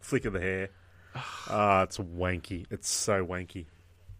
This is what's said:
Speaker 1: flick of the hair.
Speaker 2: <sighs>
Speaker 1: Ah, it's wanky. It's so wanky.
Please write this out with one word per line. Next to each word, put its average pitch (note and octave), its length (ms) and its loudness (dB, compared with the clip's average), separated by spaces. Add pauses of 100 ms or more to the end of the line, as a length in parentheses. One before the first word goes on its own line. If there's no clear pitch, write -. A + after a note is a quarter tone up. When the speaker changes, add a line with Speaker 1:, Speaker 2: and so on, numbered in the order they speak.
Speaker 1:
flick - 240 -2
of G#2+ 80 -4
the F#2+ 80 -2
hair. F#2+ 300 -2 (440)
Speaker 2:
<sighs> B2+ 60 -10 (300)
Speaker 1:
Ah, G2+ 320 8
it's - 160 -2
wanky. F2+ 720 -2
It's - 180 -6
so G2 360 0
wanky. F2+ 420 -8 (540)